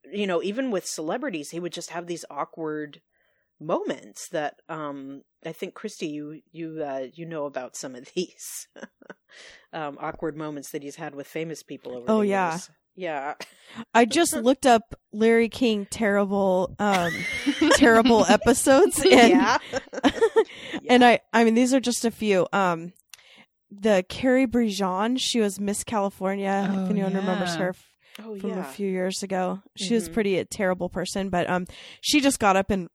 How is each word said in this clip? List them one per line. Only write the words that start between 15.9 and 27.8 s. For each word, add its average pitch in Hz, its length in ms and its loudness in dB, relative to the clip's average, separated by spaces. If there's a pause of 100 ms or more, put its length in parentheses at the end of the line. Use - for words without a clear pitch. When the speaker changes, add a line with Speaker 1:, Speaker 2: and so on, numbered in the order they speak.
Speaker 2:
um, 185 320 0 (340)
Speaker 1:
<laughs> 311 300 4
Speaker 2:
terrible 226 500 6
episodes. 262 720 4
And, 254 320 8
Speaker 1:
Yeah. 247 260 4 (640)
Speaker 2:
<laughs> - 680 0
and 247 140 8
I, 240 160 6 (140)
I 233 100 6
mean, 226 120 4
these 247 180 4
are 269 60 4
just 240 260 -2
a 226 60 0
few. 196 420 0
Um, 175 400 -2 (760)
the 202 360 2
Carrie 262 400 2
Brejean, 208 720 0
she - 200 -2
was 202 200 0
Miss 202 240 -4
California, 196 880 -2
Speaker 3:
Oh, 190 120 -2
Speaker 2:
if 185 80 -4
anyone 190 220 0
remembers 185 400 -2
Speaker 3:
yeah. 160 80 -6
Speaker 2:
her 180 80 -2
f-, - 200 -14 (340)